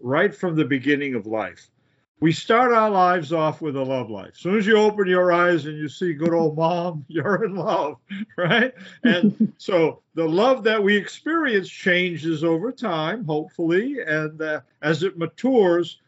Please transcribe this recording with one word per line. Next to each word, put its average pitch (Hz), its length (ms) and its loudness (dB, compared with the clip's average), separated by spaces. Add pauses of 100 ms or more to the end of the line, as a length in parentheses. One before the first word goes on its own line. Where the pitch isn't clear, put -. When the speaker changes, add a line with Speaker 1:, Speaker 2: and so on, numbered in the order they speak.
Speaker 1:
right 147 340 0
from 170 220 -4
the 156 80 4
beginning 139 500 0
of 107 140 -6
life. 104 420 -8 (480)
We 160 140 4
start 240 400 2
our 220 180 4
lives 180 420 2
off 156 300 0
with 143 140 -4
a 135 80 -2
love 127 260 -4
life. 95 220 -12
As - 60 -20
soon 190 200 -2
as 190 80 0
you 220 100 -4
open 208 300 0
your 180 240 2
eyes 175 360 2
and 151 120 -10
you 151 100 -6
see 170 260 -4
good 165 200 -2
old 160 220 0
mom, 170 480 -2
<laughs> - 40 -20
you're 175 360 -2
in 190 100 -4
love, 170 440 -4 (380)
right? 190 380 2 (300)
And 208 500 2
Speaker 2:
<laughs> - 40 -20
Speaker 1:
so 165 440 0 (140)
the 165 100 0
love 208 380 2
that 220 180 2
we 202 140 4
experience 240 720 -2
changes 170 760 -2
over 170 300 0
time, 180 520 -4
hopefully, 170 800 -2
and, 156 380 -4
uh, 151 200 -4 (200)
as 156 220 0
it 185 120 -2
matures, 175 920 2